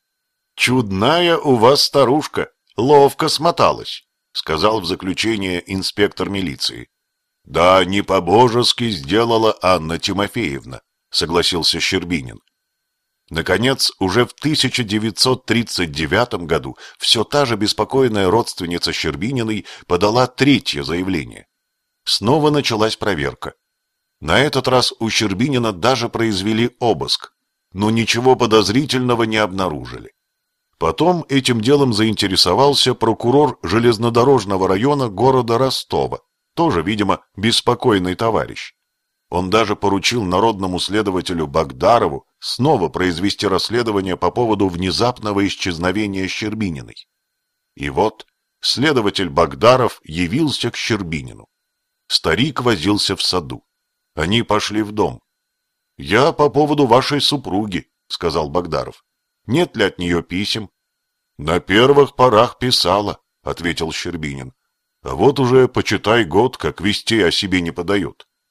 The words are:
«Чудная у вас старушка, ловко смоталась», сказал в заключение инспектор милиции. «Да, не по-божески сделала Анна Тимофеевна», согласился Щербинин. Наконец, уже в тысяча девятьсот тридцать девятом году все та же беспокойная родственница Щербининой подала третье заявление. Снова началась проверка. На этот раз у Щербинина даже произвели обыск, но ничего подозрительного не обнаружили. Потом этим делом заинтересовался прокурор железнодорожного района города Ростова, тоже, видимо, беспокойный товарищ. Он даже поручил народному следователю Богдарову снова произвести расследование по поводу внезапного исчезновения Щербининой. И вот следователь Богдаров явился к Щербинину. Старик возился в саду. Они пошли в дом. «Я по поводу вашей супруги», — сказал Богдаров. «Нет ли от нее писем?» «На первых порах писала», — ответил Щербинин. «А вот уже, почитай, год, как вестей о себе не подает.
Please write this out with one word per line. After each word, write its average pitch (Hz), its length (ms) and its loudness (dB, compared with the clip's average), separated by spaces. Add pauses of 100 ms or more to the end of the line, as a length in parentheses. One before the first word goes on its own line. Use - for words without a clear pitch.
(560)
«Чудная 127 840 2
у 139 180 2
вас 120 280 4
старушка, 139 640 0 (260)
ловко 139 540 4
смоталась», 139 800 0 (260)
сказал 101 480 0
в 85 60 -8
заключение 92 840 -4
инспектор 95 580 -2
милиции. 87 600 -6 (540)
«Да, 90 420 4
не 98 160 -2
по-божески 110 880 2
сделала 110 720 0
Анна 85 380 0
Тимофеевна», 71 840 -6 (300)
согласился 82 680 -2
Щербинин. 80 600 -4 (920)
Наконец, 95 640 0
уже 98 280 2
в - 80 -6
тысяча 135 500 -2
девятьсот 110 600 -2
тридцать 104 460 -2
девятом 87 540 -2
году 69 320 -4 (220)
все - 240 0
та 143 220 0
же 120 100 -2
беспокойная 107 720 0
родственница 87 640 -2
Щербининой 107 760 -4 (220)
подала 104 400 2
третье 131 560 0
заявление. 76 640 -6 (560)
Снова 147 460 2
началась 113 460 0
проверка. 71 580 -4 (640)
На 82 200 2
этот 135 280 0
раз 127 320 2
у 113 100 -2
Щербинина 113 640 0
даже 113 380 -2
произвели 110 680 -2
обыск, 87 540 -2 (400)
но 104 160 0
ничего 117 460 2
подозрительного 117 880 2
не 110 140 0
обнаружили. 78 760 -4 (640)
Потом 156 520 0
этим 127 320 0
делом 135 320 2
заинтересовался 107 1000 2
прокурор 120 680 2
железнодорожного 117 1040 2
района 123 420 0
города 117 480 0
Ростова, 95 640 -2 (360)
тоже, 143 260 2
видимо, 98 400 -2 (160)
беспокойный 104 800 0
товарищ. 87 580 -4 (560)
Он 92 200 -4
даже 107 260 2
поручил 101 480 0
народному 92 560 0
следователю 90 680 -2
Богдарову 78 800 0 (120)
снова 120 500 0
произвести 90 580 -2
расследование 98 680 -2
по 90 140 -2
поводу 107 360 0
внезапного 101 800 -2
исчезновения 92 800 -4
Щербининой. 90 800 -8 (680)
И 69 140 -8
вот 90 380 -2 (320)
следователь 107 680 0
Богдаров 85 760 2
явился 110 680 -2
к - 40 -14
Щербинину. 73 720 -6 (640)
Старик 101 500 0
возился 101 540 0
в - 60 -6
саду. 67 420 -6 (520)
Они 101 280 0
пошли 104 380 -2
в 104 100 -6
дом. 98 300 -2 (760)
«Я 107 360 2
по 147 160 2
поводу 147 360 2
вашей 131 360 2
супруги», — 101 680 -4 (200)
сказал 78 400 -4
Богдаров. 78 560 -6 (400)
«Нет 160 320 -2
ли 107 80 2
от 92 120 -4
нее 87 240 0
писем?» 98 480 -6 (680)
«На 80 240 -2
первых 131 560 4
порах 120 420 4
писала», — 101 640 0 (220)
ответил 80 500 -4
Щербинин. 73 580 -10 (520)
«А 65 120 -8
вот 117 240 2
уже, 127 300 4
почитай, 107 560 0
год, 101 320 0
как - 240 -6
вестей 104 440 0
о 80 60 2
себе 92 300 0
не 85 100 -4
подает. 87 560 -4 (220)